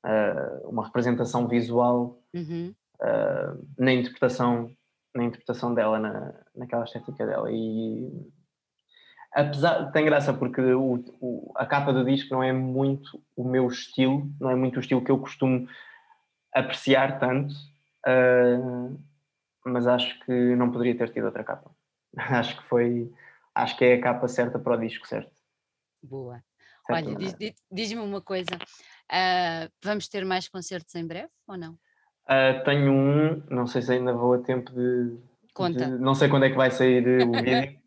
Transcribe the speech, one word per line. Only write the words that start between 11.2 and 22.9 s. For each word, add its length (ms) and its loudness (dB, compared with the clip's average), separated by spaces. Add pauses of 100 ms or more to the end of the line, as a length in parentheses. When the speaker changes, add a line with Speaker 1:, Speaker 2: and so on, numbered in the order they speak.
Speaker 1:
o, 360 -10
a 100 -2
capa 260 2
do 120 2
disco 300 0
não 80 0
é 100 2
muito 680 -2 (140)
o 80 -6
meu 240 2
estilo, 600 0 (100)
não 100 -2
é 40 2
muito 220 0
o 40 -2
estilo 240 0
que 60 -2
eu 80 4
costumo 500 -2 (880)
apreciar 640 2
tanto, 360 -2 (520)
ah, 840 4 (760)
mas 220 0
acho 380 2
que 80 -4 (240)
não 160 4
poderia 240 0
ter 160 -4
tido 140 -2
outra 180 -6
capa. 260 -10 (440)
<laughs> 20 -12
Acho 440 -2
que 80 -20
foi, 420 0 (440)